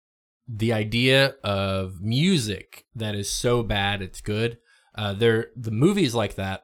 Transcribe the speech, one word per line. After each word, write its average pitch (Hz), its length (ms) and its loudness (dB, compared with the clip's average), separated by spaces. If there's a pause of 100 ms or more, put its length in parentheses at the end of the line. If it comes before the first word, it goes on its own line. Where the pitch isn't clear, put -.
(500)
the 113 220 -2
idea 123 720 4
of 95 580 -2
music 120 840 -2 (100)
that 107 200 -6
is 101 140 -6
so 120 340 0
bad 101 380 -2
it's - 200 -12
good. 113 360 -4 (380)
Uh, 104 180 -4
there, 113 340 2 (100)
the 110 140 -8
movies 143 440 4
like 104 200 -2
that 95 280 -6